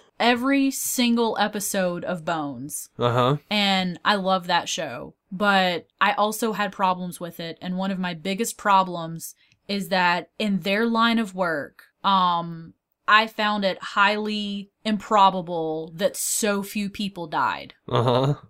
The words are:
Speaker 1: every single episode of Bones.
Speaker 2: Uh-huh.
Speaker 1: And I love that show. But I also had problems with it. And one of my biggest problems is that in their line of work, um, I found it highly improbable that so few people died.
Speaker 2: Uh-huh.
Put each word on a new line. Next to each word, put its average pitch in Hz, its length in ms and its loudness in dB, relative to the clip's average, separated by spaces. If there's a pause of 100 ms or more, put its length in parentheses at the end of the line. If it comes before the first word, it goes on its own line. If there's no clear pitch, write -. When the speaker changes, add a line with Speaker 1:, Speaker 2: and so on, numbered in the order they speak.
(180)
Speaker 1:
every 269 540 4
single 233 680 0
episode 196 640 -2
of 175 180 -6
Bones. 147 760 -6
Speaker 2:
Uh-huh. 123 400 2 (120)
Speaker 1:
And 190 560 0
I 208 100 4
love 185 320 0
that 170 220 0
show. 135 460 -8 (160)
But 185 540 2 (160)
I 202 120 4
also 214 400 0
had 196 180 -2
problems 180 480 -2
with 175 200 -12
it. 165 220 -10
And 180 160 -6
one 190 140 -2
of 190 80 -4
my 180 160 -4
biggest 190 420 -4
problems 175 800 0 (320)
is 196 220 -4
that 180 500 2
in 202 220 0
their 202 260 0
line 226 320 2
of 196 160 -4
work, 165 480 -4 (200)
um, 170 680 0 (340)
I 214 200 6
found 214 360 -2
it 185 160 0
highly 208 920 -2 (120)
improbable 180 1120 2
that 180 220 -2
so 202 460 0
few 202 260 -6
people 190 380 -8
died. 110 480 -2 (120)
Speaker 2:
Uh-huh. 123 480 2 (140)